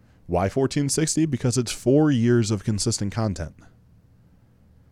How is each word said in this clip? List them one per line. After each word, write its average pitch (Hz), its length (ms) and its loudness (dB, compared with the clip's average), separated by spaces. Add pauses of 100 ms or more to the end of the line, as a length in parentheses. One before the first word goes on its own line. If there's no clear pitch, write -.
(280)
Why 87 220 0
fourteen 139 380 0
sixty? 156 380 0
Because 131 320 -2
it's 120 140 -2
four 147 400 4
years 117 400 2
of 101 120 -2
consistent 104 480 -4
content. 90 440 -4 (1400)